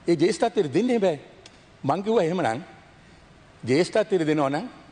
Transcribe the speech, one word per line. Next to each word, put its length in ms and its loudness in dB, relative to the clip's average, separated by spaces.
ඒ 120 2
ජ්‍යෙෂ්ඨත්වයට 580 0
දෙන්නේ 240 0
බෑ. 200 0
මං 220 -2
කිව්වා 220 2
එහෙමනම් 360 -2
ජ්‍යෙෂ්ඨත්වයට 640 0
දෙනවා 240 2
නම් 180 -4